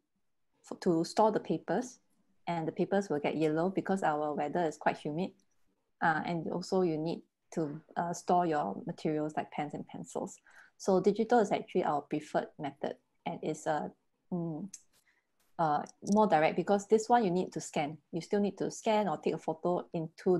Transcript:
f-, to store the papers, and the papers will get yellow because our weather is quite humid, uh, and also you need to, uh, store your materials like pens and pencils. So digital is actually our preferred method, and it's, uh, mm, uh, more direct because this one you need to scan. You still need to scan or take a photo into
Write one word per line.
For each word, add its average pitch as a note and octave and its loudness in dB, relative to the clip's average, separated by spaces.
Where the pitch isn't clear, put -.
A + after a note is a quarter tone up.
f-, - -14
to E3+ 2
store G#3+ 4
the - 0
papers, F#3 -4
and E3 -4
the D#3+ -2
papers G3 0
will D3 -2
get D3+ 0
yellow D#3+ 2
because F#3+ -2
our D3+ 0
weather D3+ 0
is D3+ -4
quite - 0
humid, D#3 -4
uh, D#3+ 2
and E3+ -4
also F#3+ 0
you D#3+ 2
need D#3+ -4
to, D#3 -4
uh, F3 -2
store F3 2
your D#3+ -2
materials D#3 -4
like - -6
pens D3 -6
and - -8
pencils. - -10
So F#3 4
digital A3 4
is G3+ 4
actually - 0
our D3 0
preferred - -2
method, - -6
and E3+ -6
it's, D#3+ -6
uh, D#3+ -2
mm, E3+ -4
uh, D3+ 2
more G#3+ 6
direct D#3+ 6
because G3+ 2
this A3 4
one A#3+ 6
you F3+ 2
need F3+ 0
to D#3+ -6
scan. D#3 -4
You E3+ -4
still G#3 -2
need G3+ 0
to - -2
scan G#3+ 0
or D3+ -2
take - -2
a D#3+ -4
photo F3 -2
into F3 0